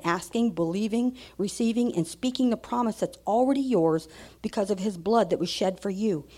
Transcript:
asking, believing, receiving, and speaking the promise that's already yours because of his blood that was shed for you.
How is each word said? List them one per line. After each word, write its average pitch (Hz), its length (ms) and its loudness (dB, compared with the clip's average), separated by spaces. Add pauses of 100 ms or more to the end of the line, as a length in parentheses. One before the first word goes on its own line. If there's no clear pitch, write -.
asking, 185 480 0
believing, 208 640 0 (220)
receiving, 226 580 0
and 165 100 2
speaking 254 440 0
the 220 60 0
promise 240 400 -2
that's - 300 -4
already 262 360 2
yours 165 460 2 (320)
because 208 300 -2
of 190 100 -2
his 196 160 -4
blood 190 340 2
that 175 100 2
was 175 80 -2
shed 190 320 -2
for 202 100 -4
you. 190 360 0 (100)